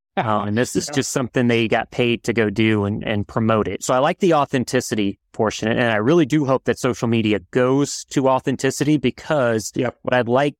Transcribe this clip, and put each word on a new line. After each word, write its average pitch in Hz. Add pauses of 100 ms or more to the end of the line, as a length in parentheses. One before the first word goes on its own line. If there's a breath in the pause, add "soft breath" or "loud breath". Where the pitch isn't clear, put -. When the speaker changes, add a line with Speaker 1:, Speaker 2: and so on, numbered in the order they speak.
(160)
Speaker 1:
Um, 107
and 104
this -
is -
Speaker 2:
Yeah. 147
Speaker 1:
just 135
something 127
they 117
got 117
paid 120
to 117
go 107
do 107
and, 101
and 104
promote 110
it. 98
So 131
I -
like 156
the 170
authenticity 120 (140)
portion. 110
And 117
I 117
really 135
do 147
hope 131
that 151
social 120
media 110 (100)
goes 131
to 131
authenticity 131
because 123
Speaker 2:
Yep. 123
Speaker 1:
what 123
I'd 123
like 135